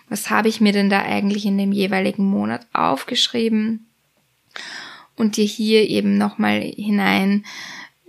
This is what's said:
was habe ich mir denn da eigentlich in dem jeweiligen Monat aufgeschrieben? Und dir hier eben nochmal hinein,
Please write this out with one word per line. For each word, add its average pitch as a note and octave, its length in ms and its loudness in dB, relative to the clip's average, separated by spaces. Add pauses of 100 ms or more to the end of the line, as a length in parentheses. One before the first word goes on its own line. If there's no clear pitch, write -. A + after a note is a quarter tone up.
was G#3 200 -6
habe A3 180 2
ich A3 140 0
mir G#3 120 6
denn G3+ 180 2
da G3 100 4
eigentlich G#3 460 -2
in G3 100 2
dem G3 140 0
jeweiligen G3 540 0
Monat G#3 460 -2
aufgeschrieben? A3+ 1160 0 (1300)
Und G#3+ 220 0
dir G#3+ 80 4
hier A3 440 4
eben G3+ 300 2
nochmal G#3 420 0
hinein, G3+ 840 0 (640)